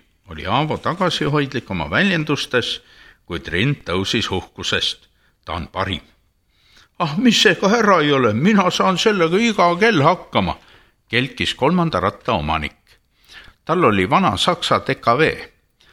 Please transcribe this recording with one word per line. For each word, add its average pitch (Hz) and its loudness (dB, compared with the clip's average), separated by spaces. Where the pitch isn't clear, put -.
oli 82 -12
Aavo 127 -2
tagasihoidlik 147 -2
oma 80 -4
väljendustes, 151 -2
kuid - -10
rind 104 -2
tõusis 95 -2
uhkusest. - -6
"Ta - -10
on 82 -6
parim." 95 -6
"Ah, 160 -2
mis 226 4
see 196 4
ka 202 -2
ära 202 4
ei 147 2
ole, 127 2
mina 180 2
saan 190 0
sellega 180 2
iga 196 2
kell 202 2
hakkama," 135 0
kelkis 131 -4
kolmanda 160 0
ratta 104 -2
omanik. 78 -4
Tal 170 0
oli 101 2
vana 156 2
saksa - 0
D 135 -2
K 120 0
V. - -2